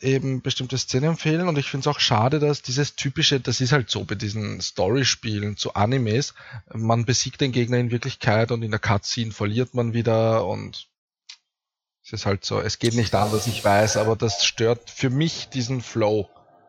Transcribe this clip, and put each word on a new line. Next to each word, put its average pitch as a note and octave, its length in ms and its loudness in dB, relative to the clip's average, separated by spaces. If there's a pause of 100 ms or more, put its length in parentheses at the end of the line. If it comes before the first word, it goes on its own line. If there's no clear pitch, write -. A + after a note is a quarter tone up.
eben C3 420 0
bestimmte C3 360 -4
Szenen D3+ 380 0
fehlen E3 300 0
und D#3+ 120 0
ich C3+ 120 -2
find's C3+ 160 -4
auch D3 140 0
schade, C3 400 4
dass D3 220 2
dieses C3+ 340 -2
typische, C#3+ 420 0
das B2+ 220 -2
ist B2+ 100 2
halt C#3+ 180 4
so G2 140 -2
bei G2+ 140 -4
diesen G#2 440 -4
Storyspielen G#2 960 0
zu - 180 -6
Animes, A#2+ 600 0 (400)
man A2+ 300 2
besiegt - 360 -2
den C3+ 120 2
Gegner B2 260 2
in A#2+ 140 0
Wirklichkeit A#2 580 0
und A#2 140 -2
in G#2+ 80 -4
der G#2+ 80 0
Cutscene A2 500 -2
verliert G#2+ 440 -2
man A#2 200 0
wieder A2+ 500 2
und G#2 440 -8 (1160)
es - 80 -20
ist G#2 140 -6
halt G2+ 180 0
so, G#2+ 160 -2
es G#2 180 -4
geht A#2 160 0
nicht A#2 220 2
anders, G#2+ 320 2
ich G#2 160 -2
weiß, G#2 320 4
aber A2 180 2
das A2+ 300 0
stört A#2 460 0
für C3 200 0
mich D3+ 380 -2
diesen B2+ 320 -4
Flow. G#2+ 480 0 (400)